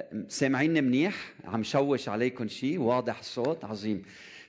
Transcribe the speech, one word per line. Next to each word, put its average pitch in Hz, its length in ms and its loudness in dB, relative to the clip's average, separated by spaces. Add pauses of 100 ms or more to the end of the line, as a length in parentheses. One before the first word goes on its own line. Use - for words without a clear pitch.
(280)
سامعيني 143 540 2
منيح؟ 139 520 2 (120)
عم 110 180 0
شوش 139 460 2
عليكم 117 380 0
شيء؟ 143 320 -2
واضح 120 400 2
الصوت؟ 139 460 -4
عظيم. 107 360 -2 (480)